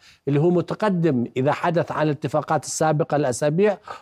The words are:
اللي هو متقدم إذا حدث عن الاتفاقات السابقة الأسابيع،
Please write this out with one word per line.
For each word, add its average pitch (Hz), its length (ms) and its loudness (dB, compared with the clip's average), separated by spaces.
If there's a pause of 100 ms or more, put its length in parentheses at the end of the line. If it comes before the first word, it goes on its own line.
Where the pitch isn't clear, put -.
(280)
اللي 143 120 2
هو 165 100 4
متقدم 170 720 0 (140)
إذا 131 140 2
حدث 165 400 0
عن 147 140 -2
الاتفاقات 151 600 -2
السابقة 156 500 0
الأسابيع، 151 600 0 (240)